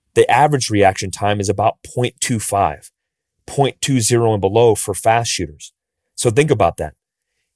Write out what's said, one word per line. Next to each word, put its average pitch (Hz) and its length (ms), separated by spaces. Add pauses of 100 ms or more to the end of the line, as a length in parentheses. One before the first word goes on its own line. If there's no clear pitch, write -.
(140)
The - 160
average 143 380
reaction 98 420
time 104 300
is 98 80
about 104 340
point - 380
two 120 180
five, 95 520 (560)
point - 340
two 131 200
zero 117 320
and 101 100
below 98 320
for - 180
fast 113 380
shooters. 73 420 (440)
So - 140
think 143 200
about 104 260
that. 78 180 (600)